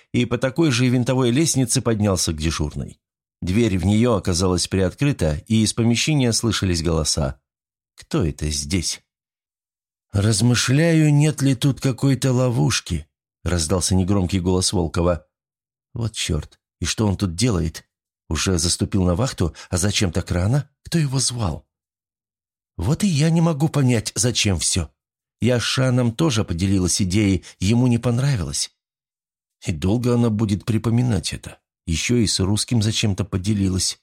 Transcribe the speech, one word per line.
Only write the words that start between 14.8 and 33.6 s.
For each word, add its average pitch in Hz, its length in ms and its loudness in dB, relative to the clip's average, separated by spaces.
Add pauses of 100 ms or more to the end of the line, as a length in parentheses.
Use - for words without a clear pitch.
"Вот 117 200 -6
чёрт, - 460 -6 (200)
и 87 60 -4
что 107 220 -2
он 92 100 0
тут 90 180 -2
делает? 87 520 -2 (420)
Уже 87 280 0
заступил 90 460 0
на 87 120 2
вахту, 90 400 -2 (140)
а 92 80 -2
зачем 98 340 0
так - 200 -4
рано? 101 380 0 (140)
Кто - 140 -4
его 135 220 0
звал?" 107 480 -4 (1120)
"Вот 110 260 -2
и 208 40 4
я 160 220 2
не 170 120 2
могу 160 280 2
понять, 123 460 0
зачем 107 440 0
всё. - 300 -2 (520)
Я 123 180 2
с - 40 -2
Шаном 123 500 0
тоже 117 300 0
поделилась 92 580 0
идеей, 95 420 2 (160)
ему 117 280 2
не 120 100 4
понравилось". 117 760 -2 (920)
"И 113 60 -2
долго 110 440 0
она 120 140 2
будет 104 360 0
припоминать 113 680 0
это? - 260 -14 (260)
Ещё 85 300 0
и 113 120 4
с - 120 -2
русским 104 420 0
зачем-то 104 440 0
поделилась. 95 760 -2